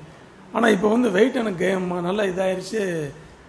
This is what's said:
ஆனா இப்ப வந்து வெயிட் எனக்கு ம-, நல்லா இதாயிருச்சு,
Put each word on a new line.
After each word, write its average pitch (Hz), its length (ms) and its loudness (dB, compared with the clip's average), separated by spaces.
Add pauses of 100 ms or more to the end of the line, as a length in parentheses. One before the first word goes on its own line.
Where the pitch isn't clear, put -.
(520)
ஆனா 233 160 2
இப்ப 196 200 4
வந்து 233 220 2
வெயிட் 240 260 4
எனக்கு 190 420 -2
ம-, 180 220 -4
நல்லா 190 220 -2
இதாயிருச்சு, 185 880 -2 (380)